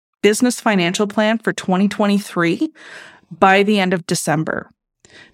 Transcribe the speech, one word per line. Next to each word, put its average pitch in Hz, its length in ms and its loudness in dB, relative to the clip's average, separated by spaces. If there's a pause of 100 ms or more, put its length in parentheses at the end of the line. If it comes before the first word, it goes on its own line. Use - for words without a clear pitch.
(220)
business 214 360 2
financial 196 480 0
plan 214 300 0
for 196 160 -2
twenty 190 340 0
twenty-three 202 840 -2 (580)
by 190 320 4
the 208 160 2
end 185 140 0
of 180 140 -4
December. - 640 -4 (640)